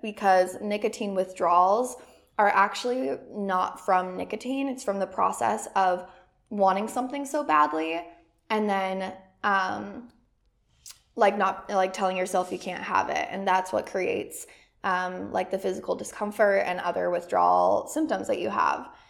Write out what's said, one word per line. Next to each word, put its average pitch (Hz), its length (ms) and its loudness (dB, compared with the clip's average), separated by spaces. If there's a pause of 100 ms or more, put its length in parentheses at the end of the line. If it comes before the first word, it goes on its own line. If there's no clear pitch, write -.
because 185 600 2
nicotine 208 540 -4
withdrawals 185 800 2 (400)
are 208 100 6
actually 247 720 2 (140)
not 196 520 -2
from 185 320 2
nicotine. 247 540 -4
It's 262 140 -8
from 196 160 -2
the 185 80 -2
process 202 680 0
of 180 320 2 (420)
wanting 196 380 2
something 269 380 -4
so 294 180 -2
badly 302 580 2 (480)
and 214 200 0
then, 190 440 -2 (300)
um, 202 640 -2 (1080)
like, 208 220 4
not, - 320 -2
like, 190 220 2
telling 190 240 -2
yourself 185 360 0
you 180 60 -6
can't 180 240 -8
have - 280 0
it. - 200 -2
And 196 160 -6
that's 185 280 0
what - 120 0
creates, - 600 -4 (380)
um, 185 480 -4
like, 185 180 0
the 190 80 -2
physical 190 360 -4
discomfort 208 680 0
and 180 140 -4
other 175 300 -2
withdrawal 180 800 2
symptoms 226 400 -2
that - 120 -2
you 208 100 -2
have. - 400 0 (200)